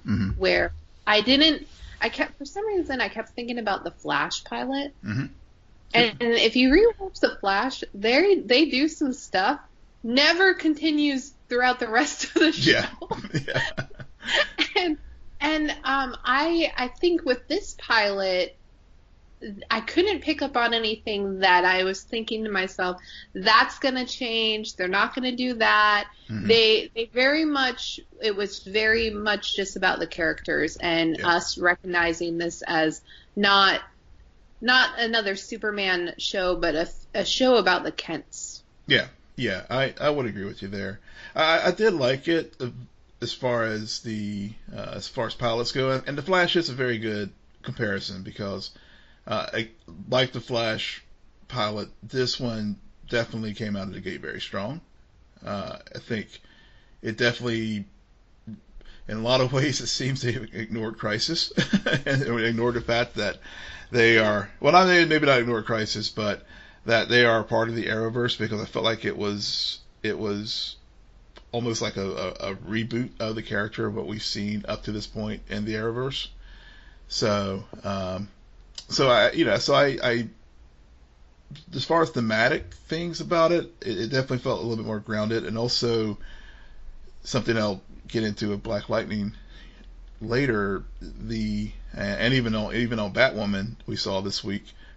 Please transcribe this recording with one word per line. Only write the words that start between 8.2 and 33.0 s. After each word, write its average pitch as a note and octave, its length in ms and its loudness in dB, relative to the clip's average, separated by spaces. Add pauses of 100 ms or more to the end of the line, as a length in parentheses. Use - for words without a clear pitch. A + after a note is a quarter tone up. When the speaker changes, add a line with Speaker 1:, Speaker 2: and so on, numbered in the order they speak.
Speaker 2:
they C4 340 4
do D4 180 2
some C#4+ 240 -2
stuff, A3 480 -2 (420)
never E4 520 6
continues D4 800 0 (160)
throughout B3 280 2
the A#3+ 100 -2
rest A#3+ 360 2
of - 100 -8
the D#4+ 180 6
show. D3 200 4
Speaker 1:
Yeah. A#2 160 2 (460)
<laughs> D3 120 -2
Yeah. - 380 -2 (920)
Speaker 2:
<laughs> - 0 -
And, F4 220 0 (420)
and, D4+ 300 0 (140)
um, C4+ 400 0
I, D#4 500 2
I B3 140 -2
think F4 380 2
with B3 220 0
this - 300 -4
pilot, G3 800 2 (1120)
I A3+ 100 0
couldn't F4 420 2
pick D4 180 -2
up C#4 160 -2
on A#3 160 2
anything G#3 680 -2
that F3+ 260 6
I F#3 180 4
was F#3+ 180 -2
thinking A3 420 -6
to G#3+ 60 -4
myself, F#3 520 -2 (320)
"That's A3 440 6
gonna B3+ 280 0
change. A3 720 -2
They're F#3 120 -2
not G3+ 260 2
gonna B3 220 -2
do B3+ 180 -2
that." G#3+ 540 4 (220)
Speaker 1:
Mm-hmm. G#2+ 180 -4
Speaker 2:
They, A3 460 6
they A3+ 180 -4
very C#4 320 2
much, C4+ 560 -2 (220)
it G#3+ 120 0
was G3 260 -4
very A3 500 2
much G#3 440 -2
just G3 220 -4
about F#3 220 2
the E3+ 80 -4
characters D#3 720 -2
and E3 420 0
Speaker 1:
Yeah. - 100 -2
Speaker 2:
us E3+ 300 2
recognizing F3 800 0
this E3+ 240 -4
as D#3+ 400 0 (340)